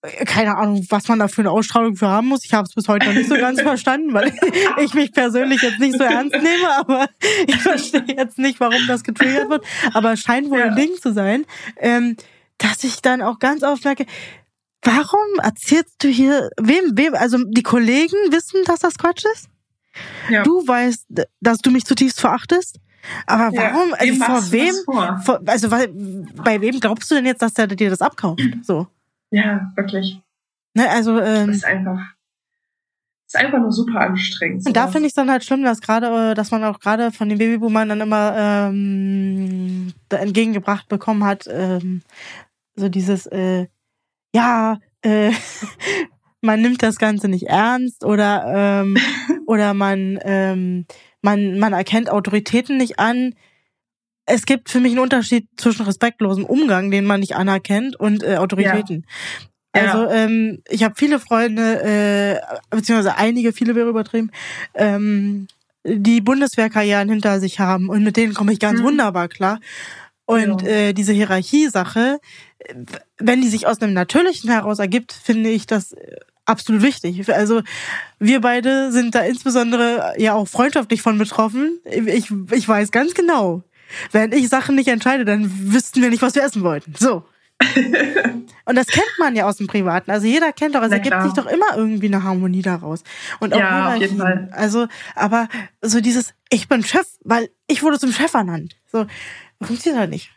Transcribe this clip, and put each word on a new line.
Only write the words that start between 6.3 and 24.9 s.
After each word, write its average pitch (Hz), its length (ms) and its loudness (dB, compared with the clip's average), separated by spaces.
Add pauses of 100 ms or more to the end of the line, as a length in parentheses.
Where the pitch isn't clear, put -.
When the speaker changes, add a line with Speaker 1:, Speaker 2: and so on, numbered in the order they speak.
Speaker 1:
nehme, 349 260 2 (100)
aber 269 300 0 (200)
<laughs> 403 180 2
ich 262 100 2
verstehe 277 480 0 (120)
jetzt 262 220 -4
nicht, 262 220 -2
warum 247 260 0
das 247 180 -2
getriggert 269 440 0
wird. 302 160 -2 (300)
Aber 226 180 2
es 220 80 -2
scheint 277 300 -2
wohl 269 100 2
Speaker 2:
Ja. 247 60 2
Speaker 1:
ein 214 100 0
Ding 302 140 2 (100)
zu 240 120 -2
sein, 208 320 0 (320)
ähm, 240 400 0 (420)
dass 214 260 -2
ich - 180 -6
dann 254 200 2
auch 220 160 -2
ganz 277 240 0
oft 285 220 0
merke, 277 220 -2 (760)
warum 370 600 2
erzählst - 600 2
du 285 60 4
hier, 269 420 4 (100)
wem, 294 360 4
wem, 285 180 2
also 247 240 2 (100)
die 226 140 2
Kollegen 247 540 2 (140)
wissen, 339 360 0
dass 339 140 0
das 349 180 0
Quatsch 349 260 -2 (100)
ist? - 140 -16 (800)
Speaker 2:
Ja. 214 140 2
Speaker 1:
Du 330 240 2
weißt, 247 400 0 (340)
dass 226 180 4
du - 120 2
mich 254 140 4
zutiefst - 360 2
verachtest, - 580 0 (480)
aber 226 280 2
Speaker 2:
Ja, 226 180 0
Speaker 1:
warum, 339 200 2
also - 140 0
Speaker 2:
wem 254 100 2
Speaker 1:
vor 247 180 2
Speaker 2:
machst 190 180 0
du 220 40 2
Speaker 1:
wem, 277 100 2
Speaker 2:
das 370 180 -2
vor? 190 400 -2